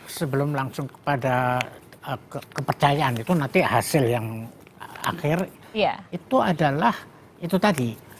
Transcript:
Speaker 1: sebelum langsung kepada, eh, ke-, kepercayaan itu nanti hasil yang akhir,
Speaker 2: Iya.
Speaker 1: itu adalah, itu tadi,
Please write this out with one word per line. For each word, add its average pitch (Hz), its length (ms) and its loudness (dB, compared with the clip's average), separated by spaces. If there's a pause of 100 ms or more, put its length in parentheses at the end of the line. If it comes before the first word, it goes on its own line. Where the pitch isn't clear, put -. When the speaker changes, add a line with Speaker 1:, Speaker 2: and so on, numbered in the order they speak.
Speaker 1:
sebelum 143 440 -2
langsung 135 400 -4
kepada, 127 680 0 (400)
eh, 139 240 -8
ke-, - 160 -12 (100)
kepercayaan 143 640 2
itu 113 160 -4
nanti 165 300 2
hasil 135 420 2
yang 113 460 -2 (500)
akhir, 170 460 -2 (260)
Speaker 2:
Iya. 196 380 0
Speaker 1:
itu 262 320 0
adalah, 156 480 2 (480)
itu 175 180 -6
tadi, 151 380 2 (260)